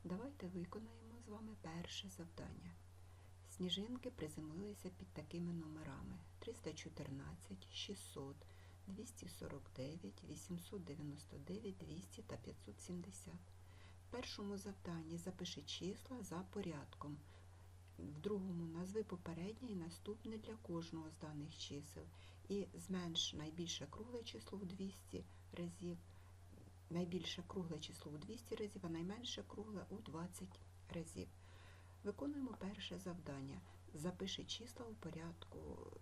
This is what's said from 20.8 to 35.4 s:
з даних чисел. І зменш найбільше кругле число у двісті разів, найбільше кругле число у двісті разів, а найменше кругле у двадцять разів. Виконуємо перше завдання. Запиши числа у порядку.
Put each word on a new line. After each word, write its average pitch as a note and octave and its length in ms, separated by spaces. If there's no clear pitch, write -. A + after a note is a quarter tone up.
з - 60
даних D3+ 400
чисел. - 460
І G3 240
зменш F3 600
найбільше E3 540
кругле A#3 360
число - 360
у G3+ 60
двісті F#3+ 580
разів, F3 460
найбільше F3 580
кругле E3 320
число - 320
у D3 60
двісті G#3+ 380
разів, G#3 300
а E3 40
найменше F#3+ 540
кругле G#3 460
у F#3+ 80
двадцять F3 640
разів. - 380
Виконуємо C4 560
перше F#3+ 400
завдання. C#3 600
Запиши F3 520
числа - 400
у A3+ 80
порядку. D#3+ 1000